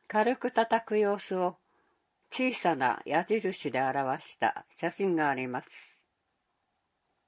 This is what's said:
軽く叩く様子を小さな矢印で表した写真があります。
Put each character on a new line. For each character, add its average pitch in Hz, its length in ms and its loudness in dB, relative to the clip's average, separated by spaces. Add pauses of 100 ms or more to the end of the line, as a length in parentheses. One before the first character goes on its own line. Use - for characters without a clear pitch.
軽 226 300 2
く - 140 -4
叩 226 340 2
く 214 140 0
様 202 180 2
子 190 180 -6
を 180 220 0 (760)
小 254 220 0
さ 170 220 2
な 127 300 0
矢 160 200 0
印 190 460 -2
で 131 100 0
表 135 400 0
し - 160 -20
た - 280 0 (120)
写 170 140 -2
真 190 240 0
が 151 140 2
あ 135 60 0
り 127 120 -4
ま 127 140 -6
す。 - 60 -14 (1600)